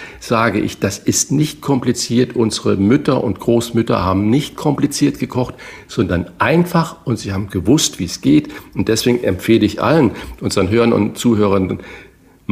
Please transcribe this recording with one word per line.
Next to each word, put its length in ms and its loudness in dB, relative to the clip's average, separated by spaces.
sage 400 0
ich, 200 -4
das 180 -2
ist 340 -2
nicht 300 -2
kompliziert. 720 0
Unsere 400 0
Mütter 480 2
und 160 -4
Großmütter 640 0
haben 280 2
nicht 240 0
kompliziert 640 0
gekocht, 340 -4
sondern 400 -2
einfach. 640 0
Und 140 -2
sie 140 -6
haben 160 -4
gewusst, 500 0
wie 60 -4
es 160 -10
geht. 280 4
Und 140 -2
deswegen 340 2
empfehle 420 2
ich 160 -2
allen, 300 4
unseren 280 0
Hörern 220 4
und 280 0
Zuhörern, 600 2